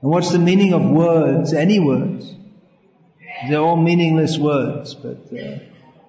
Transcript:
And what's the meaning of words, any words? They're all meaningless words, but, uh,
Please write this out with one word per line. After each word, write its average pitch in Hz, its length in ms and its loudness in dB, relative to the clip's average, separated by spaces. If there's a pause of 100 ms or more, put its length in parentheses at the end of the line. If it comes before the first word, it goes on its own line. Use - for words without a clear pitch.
And 139 100 0
what's 175 200 0
the 175 80 2
meaning 185 340 4
of 147 100 0
words, 151 720 2
any 180 260 2
words? 131 520 -2 (1160)
They're 151 100 0
all 165 180 0
meaningless 160 600 2
words, 143 580 -2
but, - 360 -16
uh, 69 280 -12 (500)